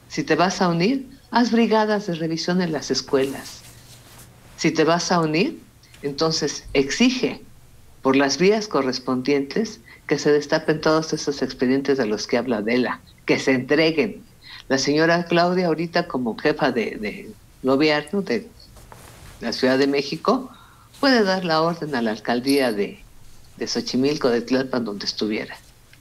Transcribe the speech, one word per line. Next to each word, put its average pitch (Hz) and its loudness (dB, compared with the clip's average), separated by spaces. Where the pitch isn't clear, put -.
Si - -4
te 156 2
vas 180 2
a 180 4
unir, 185 0
haz 240 4
brigadas 214 2
de 170 -2
revisión 165 -2
en 165 -2
las - -6
escuelas. - -2
Si 170 0
te 160 2
vas 170 2
a 175 4
unir, 160 0
entonces 151 -2
exige 139 2
por 131 4
las 139 2
vías 208 2
correspondientes 139 -2
que 147 0
se 147 2
destapen 156 0
todos 160 2
esos 151 -4
expedientes 135 0
de 120 0
los 107 -4
que 127 -2
habla 120 -2
Adela, 113 -2
que - 2
se 135 0
entreguen. 147 0
La 131 2
señora 165 2
Claudia 175 2
ahorita 170 -2
como 123 -4
jefa 147 0
de, 113 -4
de 104 -10
gobierno 147 2
de 117 -4
la 117 -6
Ciudad 131 2
de 139 4
México 160 -2
puede 254 4
dar 190 0
la 160 2
orden 165 -2
a 120 0
la 113 0
alcaldía 123 0
de, 98 -6
de 117 -6
Xochimilco, 131 0
de 117 2
Tlalpan, 127 -2
donde 101 -6
estuviera, 110 -6